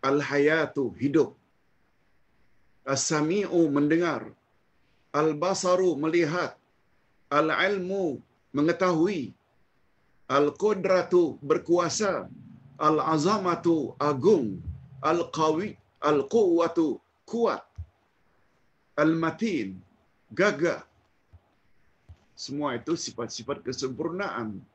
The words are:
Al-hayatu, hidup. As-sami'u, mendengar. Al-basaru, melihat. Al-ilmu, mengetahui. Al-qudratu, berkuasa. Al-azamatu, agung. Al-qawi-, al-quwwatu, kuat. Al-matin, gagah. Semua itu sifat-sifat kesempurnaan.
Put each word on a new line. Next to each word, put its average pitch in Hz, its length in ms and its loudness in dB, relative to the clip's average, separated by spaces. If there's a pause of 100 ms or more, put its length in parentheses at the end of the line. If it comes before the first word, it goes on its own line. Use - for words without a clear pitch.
Al-hayatu, 143 960 0
hidup. 139 400 0 (1500)
As-sami'u, 160 800 0
mendengar. 147 560 0 (880)
Al-basaru, 170 880 0
melihat. 160 560 0 (720)
Al-ilmu, 175 960 0 (320)
mengetahui. 165 800 0 (960)
Al-qudratu, 175 1120 2
berkuasa. 170 800 0 (560)
Al-azamatu, 160 1200 2
agung. 135 640 2 (400)
Al-qawi-, 160 720 0 (240)
al-quwwatu, 165 960 2 (320)
kuat. 220 320 -2 (1400)
Al-matin, 160 800 0 (560)
gagah. 165 540 0 (1500)
Semua 143 400 -6
itu 139 180 -4
sifat-sifat 120 680 -8
kesempurnaan. 131 960 -6 (140)